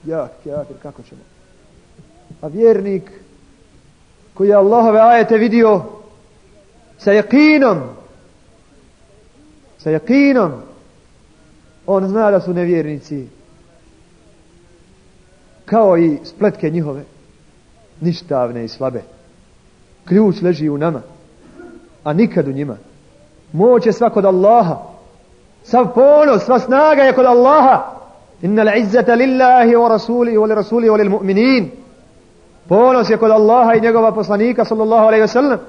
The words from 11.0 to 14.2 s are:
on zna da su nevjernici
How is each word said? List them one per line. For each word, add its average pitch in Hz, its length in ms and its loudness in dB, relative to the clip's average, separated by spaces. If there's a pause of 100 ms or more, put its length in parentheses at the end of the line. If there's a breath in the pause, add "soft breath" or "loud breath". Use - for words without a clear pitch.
on 190 220 -4
zna 208 240 -2
da 190 100 2
su 180 120 -8
nevjernici 151 760 -6 (2500)